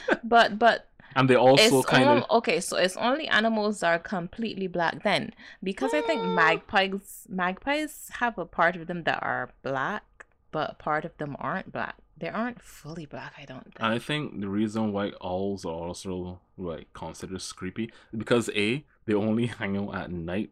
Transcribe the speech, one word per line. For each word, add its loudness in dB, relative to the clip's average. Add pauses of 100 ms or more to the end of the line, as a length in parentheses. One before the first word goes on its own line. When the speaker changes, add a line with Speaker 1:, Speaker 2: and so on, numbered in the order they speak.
(240)
Speaker 1:
But, 4
but 2 (260)
Speaker 2:
And 6
they 8
also 8
Speaker 1:
it's 0
Speaker 2:
kinda 6
Speaker 1:
on-, 6 (140)
okay, 2
so -4
it's 2
only 0
animals 2
that 2
are 4
completely -6
black -2
then, 0 (300)
because -2
I 2
think -2
Speaker 2:
Mm. 0
Speaker 1:
magpies, 0
magpies -4
have -4
a -6
part 2
of -10
them -6
that 0
are -4 (120)
black, -6 (240)
but -4
a -14
part -4
of -14
them -8
aren't -6
black. -8 (240)
They -8
aren't -6
fully -16
black, -14
I -20
don't -16
think. -20
Speaker 2:
I 0
think -6
the -6
reason 0
why -2 (100)
owls -4
are -6
also, -8 (180)
like, -10
considered -12 (140)
creepy -8 (280)
is -8
because -2
A, -2 (220)
they 0
only 0
hang -6
out -6
at -8
night. -6